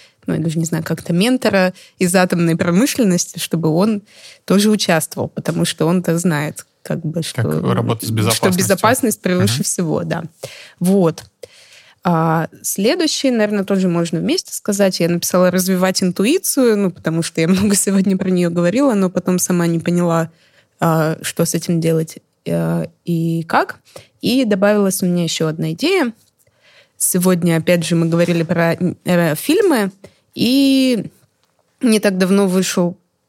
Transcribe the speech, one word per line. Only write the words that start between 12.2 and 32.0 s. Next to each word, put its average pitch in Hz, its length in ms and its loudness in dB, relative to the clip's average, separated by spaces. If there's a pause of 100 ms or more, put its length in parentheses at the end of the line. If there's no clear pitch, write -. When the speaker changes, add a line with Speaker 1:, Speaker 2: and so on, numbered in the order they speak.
Speaker 1:
следующее, 277 720 0
наверное, 208 320 0
тоже 190 240 0
можно 170 320 -2
вместе 247 320 -4
сказать. 196 480 0
Я 170 80 2
написала 180 420 2
«развивать 185 520 0
интуицию», 226 720 0
ну, 196 140 0
потому 165 320 -4
что - 180 -6
я 160 80 2
<laughs> 190 60 2 (180)
много - 20 2
сегодня 196 440 0
про 190 100 -4
неё 180 220 0
говорила, 185 440 2
но 190 140 2
потом 185 300 -2
сама 175 280 0
не 165 120 0
поняла, 165 520 0 (480)
а, 160 440 0
что - 240 -2
с - 80 -4
этим 170 260 -2
делать, 160 380 -2 (280)
э, 170 400 -2 (200)
и 165 380 -2
как. - 360 -2 (400)
И 254 240 0
добавилась 202 580 2
у 190 40 0
меня 175 180 0
ещё 160 220 -2
одна 160 260 -4
идея. 285 400 0 (840)
Сегодня, 175 580 0
опять 165 300 2
же, 170 100 0
мы 165 100 2
говорили 170 360 0
про, 165 340 0 (280)
э, 170 300 2
фильмы, 285 560 2 (440)
и 262 720 2 (720)
не 220 200 2